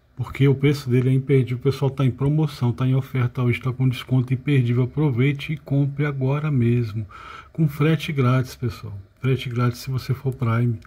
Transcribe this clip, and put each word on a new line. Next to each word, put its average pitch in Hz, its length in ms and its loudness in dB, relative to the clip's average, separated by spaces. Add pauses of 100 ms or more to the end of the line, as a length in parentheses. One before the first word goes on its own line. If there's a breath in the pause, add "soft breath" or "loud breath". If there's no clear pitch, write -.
(160 loud breath)
porque 135 320 0
o 135 80 4
preço 143 340 0
dele 127 200 2
é 131 40 4
imperdível, 131 460 2
o - 20 -14
pessoal 139 300 0
tá - 120 -2
em 131 60 4
promoção, 143 640 0
tá 131 140 -2
em 131 80 2
oferta 127 480 -2
hoje, 120 180 0
tá 127 100 -2
com 131 160 0
desconto 127 460 0
imperdível, 127 520 2
aproveite 139 680 0
e 151 40 -6
compre 139 500 0
agora 143 420 -2
mesmo, 117 560 0 (480 loud breath)
com 156 140 2
frete 156 440 0
grátis, 127 440 2
pessoal, 107 420 -8 (220)
frete 131 300 -2
grátis 120 320 0
se 131 100 -8
você 127 240 -4
for 135 180 -4
Prime. 117 540 0